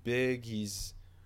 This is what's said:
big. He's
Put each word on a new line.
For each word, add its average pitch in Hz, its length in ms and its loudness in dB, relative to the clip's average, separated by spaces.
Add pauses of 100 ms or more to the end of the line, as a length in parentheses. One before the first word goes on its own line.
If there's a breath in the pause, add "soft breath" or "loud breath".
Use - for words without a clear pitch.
big. 123 400 4
He's 107 480 -4 (340)